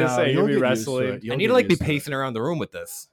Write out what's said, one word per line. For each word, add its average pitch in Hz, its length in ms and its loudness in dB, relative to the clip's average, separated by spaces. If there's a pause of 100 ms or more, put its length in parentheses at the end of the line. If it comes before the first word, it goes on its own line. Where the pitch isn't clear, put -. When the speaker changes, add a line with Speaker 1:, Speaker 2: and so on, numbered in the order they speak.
Speaker 1:
gonna 127 100 2
say, 120 100 2
Speaker 2:
No, 135 160 2
Speaker 1:
you'll - 100 4
Speaker 2:
you'll 131 80 2
Speaker 1:
be - 20 2
Speaker 2:
get 127 80 4
used 113 160 0
to 135 60 -4
Speaker 1:
wrestling. 127 240 -2
Speaker 2:
it. - 80 -12
You'll 110 100 -6
Speaker 3:
I - 40 -4
need 175 80 -2
to, - 40 2
Speaker 2:
get 247 40 2
Speaker 3:
like, 240 140 4
be 190 60 4
Speaker 2:
used 160 80 2
to - 40 -4
it. - 20 -4
Speaker 3:
pacing 147 260 -2
around 135 200 -4
the 110 100 -2
room 160 160 -2
with - 120 -6
this. - 420 -12